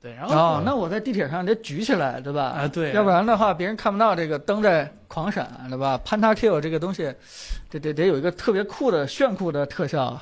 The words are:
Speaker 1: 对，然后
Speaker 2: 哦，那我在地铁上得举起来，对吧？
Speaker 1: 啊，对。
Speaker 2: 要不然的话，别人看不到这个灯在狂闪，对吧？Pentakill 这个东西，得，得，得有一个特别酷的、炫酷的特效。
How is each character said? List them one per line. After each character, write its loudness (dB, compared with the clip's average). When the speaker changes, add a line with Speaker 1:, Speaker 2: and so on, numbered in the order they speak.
Speaker 1:
对， -16
然 -10
后 0
Speaker 2:
哦， 4
那 0
我 -2
在 -4
地 -4
铁 0
上 -4
得 2
举 -8
起 0
来， -2
对 -8
吧？ 0
Speaker 1:
啊， -2
对。 -2
Speaker 2:
要 4
不 4
然 4
的 4
话， 4
别 -2
人 -4
看 -2
不 -4
到 4
这 -2
个 -2
灯 -2
在 4
狂 -4
闪， -4
对 -6
吧？ 0
Pentakill 4
这 -2
个 0
东 -4
西， -6
得， -10
得， -4
得 2
有 4
一 0
个 0
特 -2
别 2
酷 0
的、 2
炫 2
酷 -2
的 0
特 -4
效。 -2